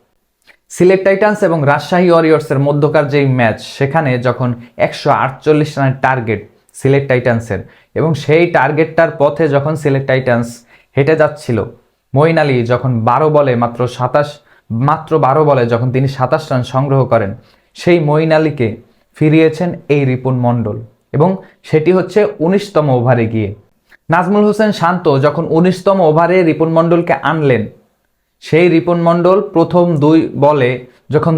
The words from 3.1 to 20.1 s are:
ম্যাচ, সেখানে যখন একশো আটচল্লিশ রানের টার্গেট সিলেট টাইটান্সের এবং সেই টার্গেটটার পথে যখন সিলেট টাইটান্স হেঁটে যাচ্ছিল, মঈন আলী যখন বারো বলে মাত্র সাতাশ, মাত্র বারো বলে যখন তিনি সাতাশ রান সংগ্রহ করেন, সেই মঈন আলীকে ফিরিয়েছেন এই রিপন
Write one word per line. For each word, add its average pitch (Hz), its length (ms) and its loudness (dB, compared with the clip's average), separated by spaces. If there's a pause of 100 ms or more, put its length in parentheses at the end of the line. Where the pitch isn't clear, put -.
ম্যাচ, 113 200 0 (160)
সেখানে 139 380 -2 (160)
যখন 123 220 -2 (280)
একশো - 320 -2 (140)
আটচল্লিশ 151 500 0
রানের 135 280 0
টার্গেট 120 400 -2 (340)
সিলেট 135 320 0
টাইটান্সের 113 540 -2 (340)
এবং 143 160 0 (100)
সেই 165 240 2 (100)
টার্গেটটার 156 640 0
পথে 147 260 0 (120)
যখন 143 200 -2
সিলেট 139 320 -2
টাইটান্স 127 400 0 (480)
হেঁটে 143 200 2
যাচ্ছিল, 147 420 -2 (560)
মঈন 160 260 2
আলী 143 180 0 (140)
যখন 127 200 -2 (160)
বারো 139 220 2
বলে 143 240 2 (100)
মাত্র 117 160 -4 (160)
সাতাশ, 147 340 -2 (400)
মাত্র 147 500 -2
বারো 139 260 2
বলে 135 200 2
যখন 117 260 -2
তিনি 131 240 0
সাতাশ 135 320 -2
রান 127 140 -2 (120)
সংগ্রহ 135 280 0 (120)
করেন, 104 180 0 (460)
সেই 175 200 2 (120)
মঈন 160 300 0
আলীকে 143 300 -2 (480)
ফিরিয়েছেন 160 520 2 (240)
এই 143 120 0
রিপন 127 340 -2